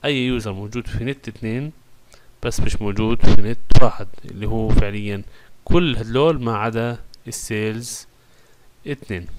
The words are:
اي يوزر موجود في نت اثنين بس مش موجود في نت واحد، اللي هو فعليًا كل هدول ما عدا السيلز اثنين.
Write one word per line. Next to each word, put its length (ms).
اي 220
يوزر 260
موجود 340
في 180
نت 240
اثنين 440
بس 180
مش 220
موجود 440
في 160
نت 400
واحد، 260
اللي 220
هو 220
فعليًا 540
كل 320
هدول 460
ما 140
عدا 480
السيلز 800
اثنين. 400